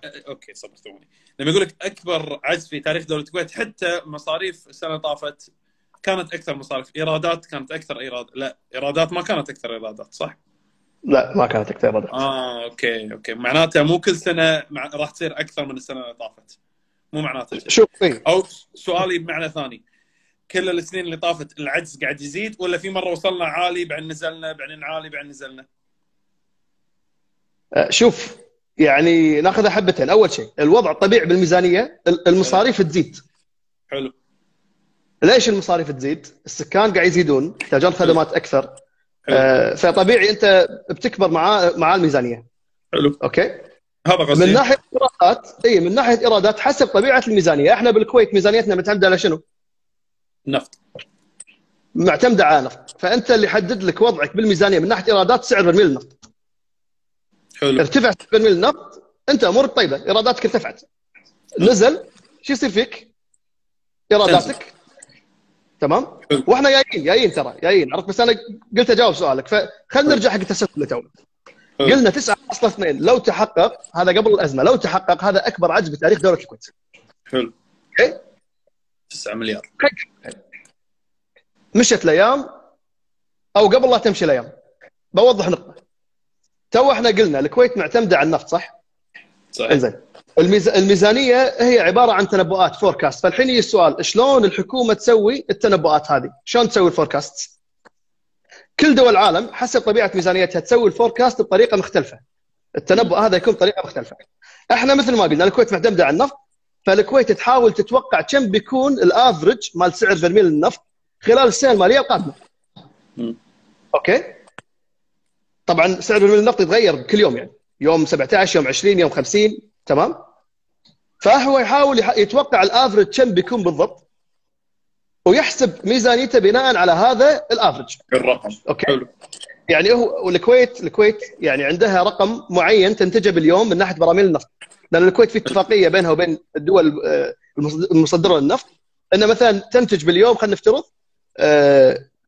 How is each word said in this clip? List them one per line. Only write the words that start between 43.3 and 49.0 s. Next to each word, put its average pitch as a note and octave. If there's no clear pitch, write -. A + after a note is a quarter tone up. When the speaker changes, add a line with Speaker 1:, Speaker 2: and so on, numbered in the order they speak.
Speaker 1:
هذا F3+
قصدي. D#3
Speaker 2:
من F#3+
ناحية C4
إيرادات، -
إي، A3+
من F3+
ناحية A#3+
إيرادات G#3+
حسب C4+
طبيعة B3+
الميزانية. E3+
إحنا A#3+
بالكويت G#3+
ميزانيتنا G3+
معتمدة F#3+